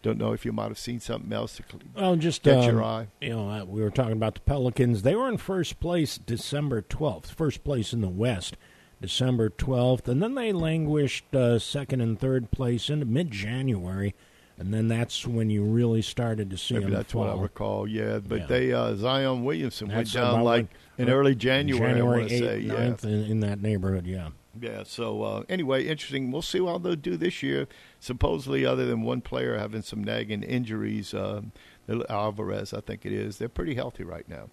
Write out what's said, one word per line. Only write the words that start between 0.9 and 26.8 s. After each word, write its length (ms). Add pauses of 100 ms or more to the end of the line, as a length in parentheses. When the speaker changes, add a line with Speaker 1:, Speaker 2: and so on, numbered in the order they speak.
Speaker 1:
something 320
else 260
to 60
cl-, 180 (140)
Speaker 2:
Well, 200
just, 280
Speaker 1:
catch 220
your 180
Speaker 2:
um, 60
Speaker 1:
eye. 180 (140)
Speaker 2:
you 80
know, 200
uh, 160
we 160
were 100
talking 220
about 220
the 60
Pelicans. 640
They 120
were 140
in 80
first 420
place 380
December 640
twelfth, 500
first 320
place 300
in 80
the 80
West, 480 (420)
December 500
twelfth, 600
and 120
then 140
they 160
languished, 840
uh, 260
second 420
and 180
third 320
place 380
into 160
mid-January, 1080 (440)
and 160
then 160
that's 360
when 240
you 140
really 380
started 480
to 80
see 160
Speaker 1:
Maybe 140
Speaker 2:
them 80
Speaker 1:
that's 180
Speaker 2:
fall. 80
Speaker 1:
what 160
I 40
recall, 460
yeah. 320
But 220
Speaker 2:
Yeah. 60
Speaker 1:
they, 260
uh, 220
Zion 500
Williamson 420
went 120
Speaker 2:
That's 140
Speaker 1:
down, 200
Speaker 2:
about 100
Speaker 1:
like, 240 (300)
Speaker 2:
when, 100
Speaker 1:
in 60
Speaker 2:
uh, 20
Speaker 1:
early 180
January, 480
I 120
Speaker 2:
January 300
Speaker 1:
wanna 60
say, 280
Speaker 2:
eighth, 80
Speaker 1:
yeah. 80
Speaker 2:
ninth, 320
in, 180
in 160
that 220
neighborhood, 440
yeah. 240 (300)
Speaker 1:
Yeah, 240
so, 400
uh, 240
anyway, 400
interesting. 440
We'll 100
see 180
how 200
they'll 160